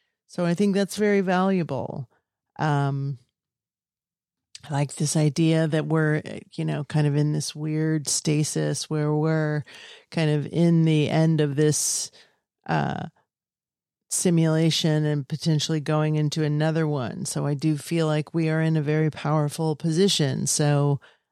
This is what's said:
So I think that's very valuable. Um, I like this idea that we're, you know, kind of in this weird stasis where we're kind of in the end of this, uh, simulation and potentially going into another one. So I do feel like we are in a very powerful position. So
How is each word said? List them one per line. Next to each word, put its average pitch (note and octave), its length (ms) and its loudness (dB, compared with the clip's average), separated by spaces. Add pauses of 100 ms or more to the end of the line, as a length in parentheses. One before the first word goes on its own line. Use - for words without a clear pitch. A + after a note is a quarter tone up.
(280)
So - 160 -4
I E3+ 100 2
think G3+ 220 2
that's G3+ 200 -2
very G#3 240 2
valuable. F3+ 880 -2 (520)
Um, C#3 580 0 (1500)
I D#3 40 -6
like C#3 220 -2
this D3+ 220 -2
idea D#3+ 520 2
that D3+ 180 -2
we're, D3+ 360 0 (300)
you E3 120 -6
know, D3+ 200 -4
kind D3+ 220 0
of C#3+ 100 2
in D3 160 2
this D3+ 240 -4
weird D#3 500 -2
stasis D3+ 840 -2
where D3+ 220 0
we're D3+ 520 0 (460)
kind D#3 200 0
of D3 220 0
in E3+ 320 4
the D#3 240 2
end D#3+ 320 2
of C#3+ 160 0
this, - 540 0 (580)
uh, - 380 -2 (1080)
simulation D#3+ 920 2
and D3 200 -2
potentially D#3 540 -2
going D#3 360 0
into D3+ 260 0
another D#3 440 0
one. C#3 380 -4
So D3 220 -4
I C#3+ 80 0
do D3+ 220 0
feel D#3+ 300 -2
like D3+ 280 -2
we E3 140 0
are D#3 120 0
in D#3+ 160 2
a D#3 60 0
very D#3 260 0
powerful D3+ 680 -2
position. D#3+ 680 0
So C#3+ 540 2 (320)